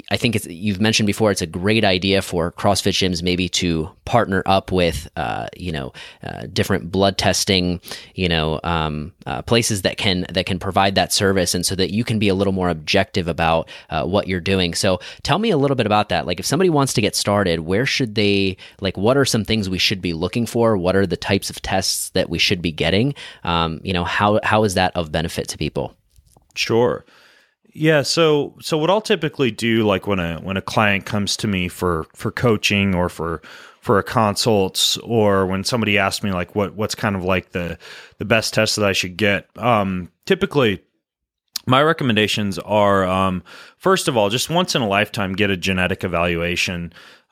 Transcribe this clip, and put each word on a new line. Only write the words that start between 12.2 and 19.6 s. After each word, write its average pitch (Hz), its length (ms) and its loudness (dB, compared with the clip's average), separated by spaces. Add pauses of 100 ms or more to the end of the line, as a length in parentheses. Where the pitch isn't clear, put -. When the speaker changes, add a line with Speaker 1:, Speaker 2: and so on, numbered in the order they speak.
Speaker 1:
a 95 60 2
little 98 180 0
more 92 160 0
objective 87 600 -2
about, 82 400 0 (220)
uh, 78 140 -2
what 90 240 0
you're 90 120 -2
doing. 90 340 0
So 92 260 0 (220)
tell 147 160 0
me 226 120 0
a 175 60 2
little 139 200 2
bit 120 100 0
about 104 220 2
that. 78 180 -2
Like, 87 140 -4
if 92 60 -8
somebody 180 240 2
wants 139 240 2
to 127 60 0
get 101 140 0
started, 98 460 0
where 95 260 0
should 117 300 -2
they, 98 400 2 (240)
like, 95 160 -4
what 110 200 2
are 139 80 4
some 117 200 0
things 104 260 -2